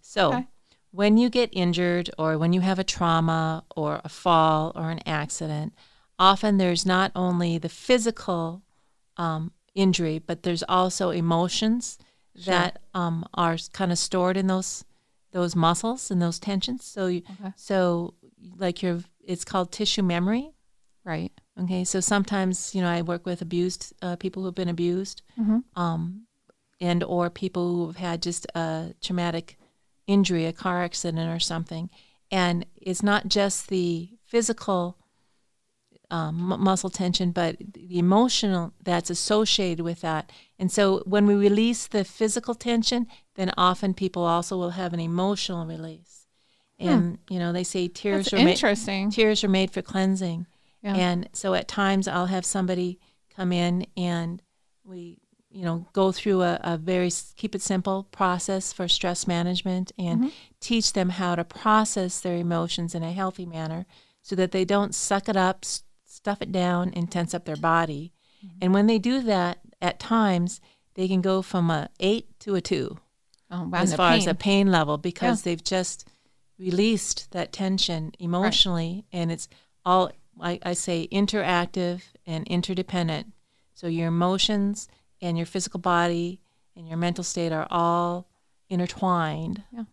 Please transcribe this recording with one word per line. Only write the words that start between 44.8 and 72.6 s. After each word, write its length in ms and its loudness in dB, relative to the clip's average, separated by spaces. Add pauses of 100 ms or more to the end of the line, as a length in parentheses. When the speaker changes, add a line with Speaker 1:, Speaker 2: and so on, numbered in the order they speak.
Speaker 1:
an 80 -4
emotional 640 -2
release. 600 -14 (540)
Speaker 2:
Hmm. 80 0
Speaker 1:
And, 300 4 (120)
you 80 -4
know, 140 -2
they 120 -2
say 240 -2
tears 380 -2
Speaker 2:
That's 80 -2
Speaker 1:
are 100 6
ma-, 60 8
Speaker 2:
interesting. 600 0
Speaker 1:
tears 340 2
are 40 2
made 220 4
for 120 -6
cleansing. 640 -2 (360)
Speaker 2:
Yeah. 140 -4
Speaker 1:
And 360 0
so 220 -2
at 140 -2
times 400 2
I'll 180 -2
have 180 -2
somebody 540 -2 (360)
come 180 -2
in 340 0 (100)
and 460 -4 (420)
we, 340 -16 (320)
you 140 -10
know, 280 -2
go 200 4
through 300 2
a, 200 2
a 140 -2
very 300 0
s-, 300 -6
keep 180 -6
it 80 -6
simple 480 -2
process 640 -2
for 160 -6
stress 380 0
management 720 -2
and 220 0
Speaker 2:
Mm-hmm. 80 2 (320)
Speaker 1:
teach 320 0
them 180 0
how 260 -2
to 80 -2
process 760 0
their 160 -2
emotions 580 -2
in 80 -4
a 100 -6
healthy 340 -6
manner 400 -8 (340)
so 160 -8
that 160 2
they 120 2
don't 300 2
suck 340 -2
it 80 2
up, 260 2
s-, 200 -8 (220)
stuff 380 -6
it 100 -8
down, 420 0
and 160 -2
tense 240 -2
up 100 -6
their 120 -6
body. 560 0 (320)
Speaker 2:
Mm-hmm. 180 -18
Speaker 1:
And 120 4
when 120 6
they 120 6
do 240 2
that, 380 0 (200)
at 200 -2
times, 600 2 (340)
they 140 -2
can 140 2
go 200 2
from 280 0
a 180 -2 (120)
eight 400 0
to 160 -4
a 40 2